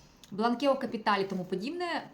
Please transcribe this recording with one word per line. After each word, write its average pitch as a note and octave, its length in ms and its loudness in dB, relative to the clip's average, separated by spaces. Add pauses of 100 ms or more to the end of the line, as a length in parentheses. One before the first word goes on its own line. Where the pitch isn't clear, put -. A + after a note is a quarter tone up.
(300)
бланки A#3+ 380 2
о C4+ 60 6
капіталі G#3+ 480 0
і F#3+ 40 2
тому F#3 180 -4
подібне, D4 580 -4 (120)